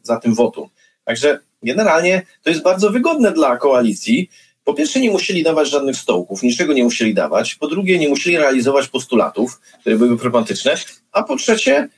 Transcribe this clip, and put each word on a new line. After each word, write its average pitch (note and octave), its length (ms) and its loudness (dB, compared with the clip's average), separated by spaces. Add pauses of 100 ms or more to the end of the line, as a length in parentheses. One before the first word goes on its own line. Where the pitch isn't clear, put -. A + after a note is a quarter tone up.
za A#2 140 -2
tym A2+ 180 0
wotum. A#2 340 -2 (360)
Także C3+ 340 0 (240)
generalnie F3 600 2 (200)
to - 80 -2
jest D#3+ 120 -2
bardzo F#3 280 2
wygodne B3+ 420 2
dla C#3+ 240 2
koalicji. B2 760 0 (340)
Po C#3 100 -2
pierwsze, D4 260 -2
nie A#3+ 100 2
musieli F#3 320 -2
dawać D#3 280 2
żadnych C#3 260 -2
stołków, - 460 -4
niczego C3+ 300 0
nie B2+ 120 2
musieli A#2 300 0
dawać. F#2 400 -2
Po D3+ 140 -6
drugie, F3+ 300 0
nie D3+ 100 0
musieli E3+ 280 0
realizować C3+ 520 2
postulatów, A#2+ 720 -2 (200)
które A2 160 0
byłyby A#2+ 220 4
problematyczne. A#2+ 560 0 (380)
A G3+ 100 0
po C4+ 140 -4
trzecie, C4 600 0